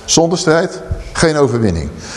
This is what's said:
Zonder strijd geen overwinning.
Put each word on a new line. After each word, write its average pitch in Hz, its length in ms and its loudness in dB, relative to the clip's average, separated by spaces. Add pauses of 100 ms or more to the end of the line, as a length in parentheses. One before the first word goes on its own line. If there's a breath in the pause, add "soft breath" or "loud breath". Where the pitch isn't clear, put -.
Zonder 170 340 2
strijd 165 420 0 (320)
geen 151 240 2
overwinning. 113 540 2 (260 loud breath)